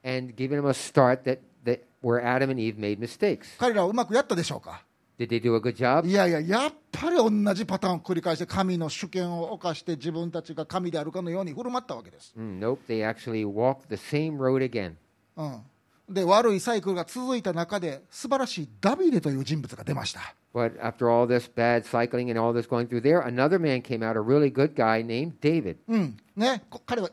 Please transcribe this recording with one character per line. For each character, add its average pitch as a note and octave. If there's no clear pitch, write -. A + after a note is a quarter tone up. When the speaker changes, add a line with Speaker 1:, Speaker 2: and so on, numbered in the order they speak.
Speaker 1:
and B2+
given C3
them C#3+
a C#3
start C3
that, B2+
that B2
where A#2+
Adam C3
and C3
Eve A2
made G#2
mistakes. -
Speaker 2:
彼 A#3+
ら G#3+
は -
う G3+
ま A#3
く G3
や C4+
っ C#4+
た -
で E3+
し -
ょ C3+
う A2
か？ -
Speaker 1:
Did A#2+
they A#2
do A#2
a A2+
good A#2+
job? C3+
Speaker 2:
い F#3
や G3
い F3
や、 D#3
や G3+
っ D4+
ぱ -
り F4
同 G#3
じ G#3
パ F#3+
タ -
ー F3+
ン -
を E3
繰 -
り E3+
返 E3+
し D3+
て、 D#3+
神 F#3
の E3
主 -
権 F3+
を E3+
犯 F3
し -
て、 F3
自 D3
分 E3+
た E3
ち E3
が D#3
神 F3+
で E3
あ D3+
る D#3+
か F#3
の E3+
よ F#3
う -
に E3
振 E3
る B3
舞 B3
っ B3
た D3+
わ A2+
け -
で -
す。 -
Speaker 1:
Mm, A2
nope, A#2
they A2
actually A2
walked A#2+
the A2
same D3
road C3
again. G2
Speaker 2:
う D#3+
ん。 B2+
で、 F#3
悪 G#3
い G3
サ A#3
イ G3+
ク F#3
ル F#3
が F3
続 B3+
い A3
た F#3
中 E3+
で、 D#3
素 -
晴 C4+
ら C4
し -
い C3
ダ A#3
ビ F#4
デ G3
と D3+
い C#3
う C3+
人 D#3
物 -
が -
出 D3
ま B2
し -
た。 -
Speaker 1:
But A#2
after A2+
all A#2+
this A#2+
bad A#2
cycling B2
and A#2
all A#2
this A#2
going A#2+
through A#2+
there, D3+
another C3
man C3+
came A#2
out, A2+
a A2
really C3+
good C#3
guy A2+
named B2+
David. C#3+
Speaker 2:
う A3+
ん。 D3
ね、 A#3
こ-、 -
彼 A#3+
は F#3